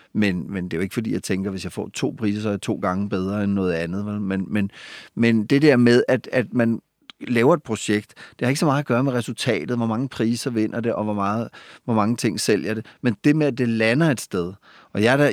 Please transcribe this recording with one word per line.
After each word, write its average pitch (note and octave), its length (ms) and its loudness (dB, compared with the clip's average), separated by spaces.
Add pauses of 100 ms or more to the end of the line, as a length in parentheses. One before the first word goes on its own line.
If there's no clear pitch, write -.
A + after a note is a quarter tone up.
(140)
Men, F#2+ 380 0
men F#2 120 -4
det F2+ 80 -8
er E2 60 -4
jo E2+ 40 -2
ikke, G2 120 -6
fordi A2 180 -4
jeg F#2+ 100 -4
tænker, G2 280 -4
hvis F#2+ 140 -8
jeg F2+ 80 -10
får - 220 -8
to - 240 -4
priser, G#2 220 -2
så G#2+ 80 -4
er G2+ 40 0
jeg G2+ 100 -4
to G2 200 -4
gange G2 260 -2
bedre G2+ 360 -2
end G2+ 80 0
noget F#2 200 0
andet, E2+ 340 -4
vel? G#2 140 -6
Men, F#2+ 280 -4
men, G#2 220 -2 (440)
men A2+ 320 4
det C#3 160 2
der D3 140 8
med, A#2+ 320 6
at, B2 240 0
at B2 220 -2
man A#2 260 0 (480)
laver B2 260 4
et D3+ 80 0
projekt, G#2 520 -4 (160)
det - 160 -6
har - 20 2
ikke C#3 120 0
så F3 60 2
meget C#3 120 2
at D3 80 -4
gøre B2+ 180 0
med C#3 80 0
resultatet, A#2 640 -2
hvor A#2 100 -2
mange A2+ 220 -2
priser A#2 420 -2
vinder A2 300 -2
det, A2+ 120 -2
og G#2+ 120 -2
hvor G#2+ 100 -4
meget, G#2 340 -2 (360)
hvor A#2+ 100 -2
mange A2 220 2
ting G#2+ 240 -2
sælger G2+ 340 0
det. G#2+ 120 -8 (160)
Men A#2+ 220 0
det D3 120 6
med, D3+ 100 2
at B2 120 -2
det B2 100 0
lander A#2 420 4
et A#2+ 100 0
sted. F2+ 320 -4 (400)
Og G2+ 100 0
jeg A#2 100 6
er C3+ 40 4
da, C#3+ 160 4